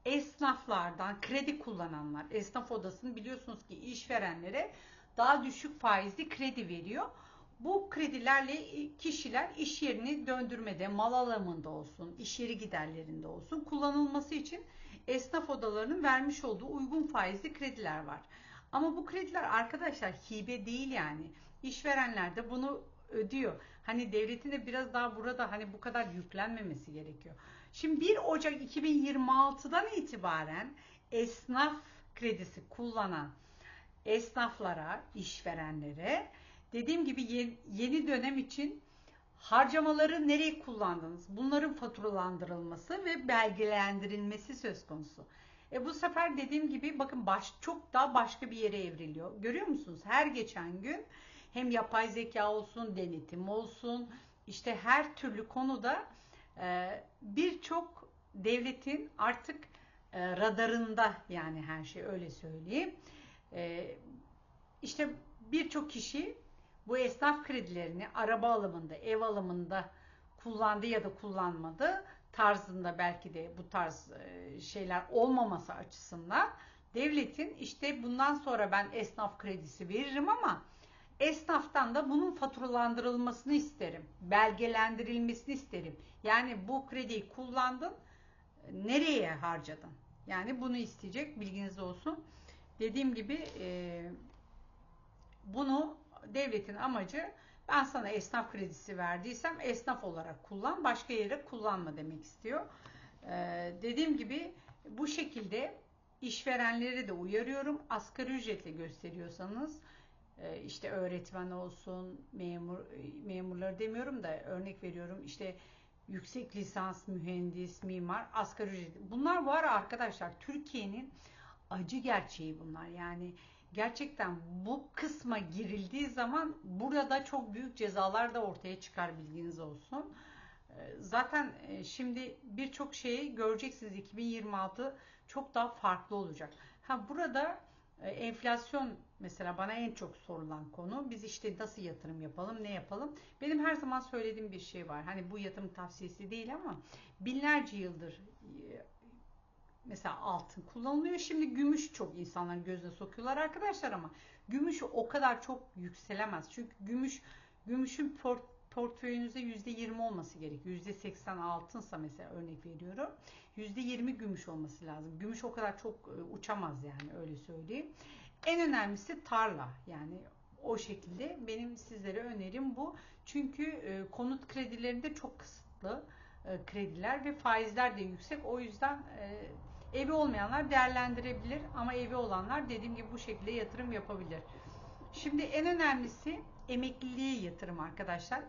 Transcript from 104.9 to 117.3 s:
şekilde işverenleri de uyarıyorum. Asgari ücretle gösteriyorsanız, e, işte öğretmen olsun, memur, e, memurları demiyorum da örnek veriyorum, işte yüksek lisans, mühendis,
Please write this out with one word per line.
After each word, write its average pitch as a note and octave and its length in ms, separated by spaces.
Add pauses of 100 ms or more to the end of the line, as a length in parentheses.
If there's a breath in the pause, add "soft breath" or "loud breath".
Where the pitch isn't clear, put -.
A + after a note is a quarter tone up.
şekilde B3+ 680 (460)
işverenleri A#3+ 880
de F#3+ 40
uyarıyorum. B3 800
Asgari B3+ 460
ücretle G#3 340
gösteriyorsanız, F3+ 1080 (600 loud breath)
e, E3 240
işte - 280
öğretmen F3+ 600
olsun, F3+ 680 (120)
memur, F3 460
e, - 480
memurları F#3 520
demiyorum A#3 440
da D#3+ 180
örnek F#3+ 420
veriyorum, F3 440
işte F#3 300 (520 loud breath)
yüksek A3 480
lisans, F#3+ 520
mühendis, F3+ 760